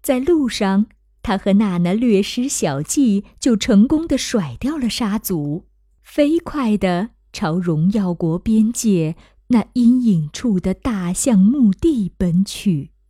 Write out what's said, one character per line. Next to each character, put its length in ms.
在 180
路 280
上， 380
他 160
和 160
娜 260
娜 120
略 320
施 240
小 340
计， 440
就 180
成 300
功 200
地 100
甩 420
掉 180
了 120
沙 300
祖， 480
飞 380
快 380
地 320
朝 260
荣 320
耀 220
国 260
边 320
界 460
那 260
阴 300
影 280
处 280
的 140
大 380
象 260
墓 360
地 420
奔 300
去。 460